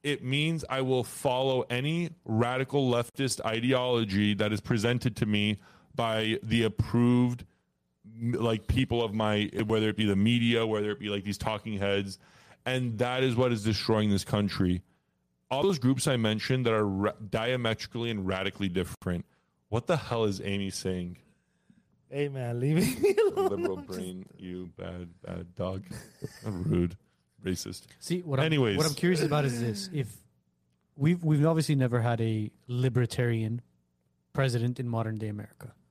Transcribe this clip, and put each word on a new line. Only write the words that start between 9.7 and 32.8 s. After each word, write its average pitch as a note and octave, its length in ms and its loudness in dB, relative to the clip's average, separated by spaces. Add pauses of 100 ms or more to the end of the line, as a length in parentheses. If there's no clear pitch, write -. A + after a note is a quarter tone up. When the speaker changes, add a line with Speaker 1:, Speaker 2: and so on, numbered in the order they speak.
Speaker 1:
it G#2+ 80 -2
be A2+ 80 2
the G2+ 120 4
media, A#2 500 4
whether G#2+ 260 -2
it G#2 80 -8
be, G#2 80 -6
like, G2+ 160 -4
these G2+ 140 -4
talking G#2+ 400 -4
heads. G2 400 0 (480)
And B2+ 320 -2
that B2 260 0
is B2+ 100 2
what B2 180 4
is G#2+ 120 -2
destroying G#2+ 460 2
this G2 140 2
country. F#2+ 580 2 (680)
All C3+ 120 0
those F#3 160 2
groups B2+ 280 2
I C3+ 100 2
mentioned A#2 500 0
that A2+ 80 4
are G#2+ 120 4
ra-, G2 260 0 (180)
diametrically A#2 800 -2
and G2+ 160 -4
radically F#2+ 420 -2
different. F2 560 -4 (440)
What A2+ 180 -2
the E3+ 100 2
hell A#2 280 -2
is G2 160 0
Amy G2 300 -4
saying? F2+ 480 -6 (920)
Speaker 2:
Hey, C#3+ 180 -4
man, A#2+ 320 -6
leave D3 160 2 (260)
me G4 200 4
<laughs> G4+ 100 4
alone. F#4+ 180 0
Speaker 1:
Liberal G2+ 280 -2
Speaker 2:
I'm F#2 80 -14
just F#2 120 -8
Speaker 1:
brain, F#2 280 -10 (120)
you F2+ 380 -10
bad, F2+ 320 -10 (160)
bad F2 300 -10
dog. F#2+ 300 -4 (340)
<laughs> - 260 -14
Rude, F2+ 520 0 (480)
racist. F#2 380 -6 (160)
Speaker 3:
See, F3+ 220 -4
what D3 200 -2
I'm, D3+ 60 2
Speaker 1:
Anyways. C3 300 4
Speaker 3:
what - 100 2
I'm D3 80 -2
curious F3 280 2
about D3 220 2
is A#2+ 160 -2
this. A#2 320 -4
If C#3 160 -4 (880)
we've, E3+ 260 2
we've D3+ 220 4
obviously D#3+ 300 2
never B2 260 2
had A#2 200 0
a A2 300 0 (180)
libertarian A#2+ 920 0 (720)